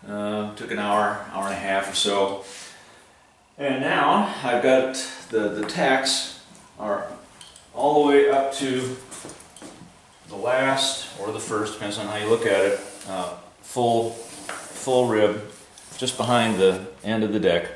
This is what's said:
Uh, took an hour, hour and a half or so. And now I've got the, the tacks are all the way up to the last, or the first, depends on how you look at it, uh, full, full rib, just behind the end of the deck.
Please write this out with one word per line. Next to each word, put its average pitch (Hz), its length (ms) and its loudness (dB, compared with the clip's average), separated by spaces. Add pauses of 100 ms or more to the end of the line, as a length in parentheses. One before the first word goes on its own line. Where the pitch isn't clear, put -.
Uh, 104 480 -6
took 113 160 -10
an 104 80 -4
hour, 104 540 0
hour 98 120 -4
and 98 80 -4
a 92 40 -6
half 98 340 -2
or - 40 -6
so. 98 480 0 (1120)
And 135 240 -2
now 185 600 2
I've 123 180 2
got 131 340 4 (340)
the, 107 200 0
the 107 160 -4
tacks - 760 0 (360)
are 104 300 -4 (680)
all 143 300 4
the 143 60 4
way 139 200 8
up 135 260 2
to 127 400 -2 (1300)
the - 80 -16
last, 127 720 0 (120)
or 104 120 -6
the 107 80 -6
first, 107 340 -4
depends 104 240 -6
on 107 100 -6
how 107 100 -6
you 107 120 -2
look 113 160 4
at 98 200 4
it, 101 140 2 (300)
uh, 90 240 -6 (280)
full, 117 500 0
full - 960 -2
rib, 107 340 4 (560)
just - 200 -4
behind 113 420 2
the 95 260 4 (180)
end 110 200 0
of 104 100 -2
the 107 60 0
deck. 87 360 4